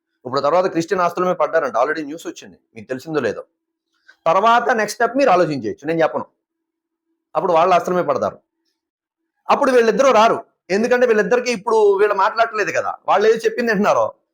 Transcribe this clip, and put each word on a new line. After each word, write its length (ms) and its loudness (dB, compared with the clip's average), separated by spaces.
ఇప్పుడు 160 -4
తర్వాత 260 0
క్రిస్టియన్ 380 -2
ఆస్తుల 200 -2
మీద 120 -2
పడ్డారంట, 400 -2
already 280 -2
న్యూస్ 220 -14
వచ్చింది, 300 -16
మీకు 140 -18
తెలిసిందో 320 -6
లేదో. 220 -4
తర్వాత 440 2
నెక్స్ట్ 260 -2
స్టెప్ 200 -2
మీరు 140 4
ఆలోచించవచ్చు, 560 -2
నేను 160 -2
చెప్పను. 240 -2
అప్పుడు 160 -2
వాళ్ళ 220 2
ఆస్తుల 200 0
మీద 100 0
పడతారు. 340 -4
అప్పుడు 200 0
వీళ్ళిద్దరూ 420 2
రారు, 320 2
ఎందుకంటే 360 2
వీళ్ళిద్దరికి 460 0
ఇప్పుడు 260 -2
వీళ్ళు 160 2
మాట్లాడట్లేదు 580 -2
కదా, 200 -4
వాళ్ళు 200 2
ఏది 100 2
చెప్పింది 340 -2
వింటున్నారో, 420 0